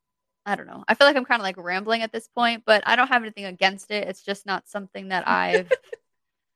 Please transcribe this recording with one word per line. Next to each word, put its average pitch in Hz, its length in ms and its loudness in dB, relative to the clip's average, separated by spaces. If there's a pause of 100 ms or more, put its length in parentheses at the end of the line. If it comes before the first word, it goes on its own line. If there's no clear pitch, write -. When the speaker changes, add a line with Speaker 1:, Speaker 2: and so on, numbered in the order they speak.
(460)
Speaker 1:
I 202 100 -2
don't 160 100 -8
know. - 220 -18
I 233 60 4
feel 285 120 6
like 294 100 6
I'm 254 100 -2
kinda, 233 160 0
like, 190 160 -4
rambling 202 440 -2
at 226 100 -6
this 226 160 -8
point, 233 380 -2
but 214 200 6
I 233 100 2
don't 254 120 4
have 247 140 2
anything 208 240 -10
against 190 440 -2
it. 208 180 -4
It's 190 140 -10
just 196 240 -8
not 190 220 -6
something 196 400 -10
that 185 200 -2
I've 180 420 2
Speaker 2:
<laughs> - 320 -4 (540)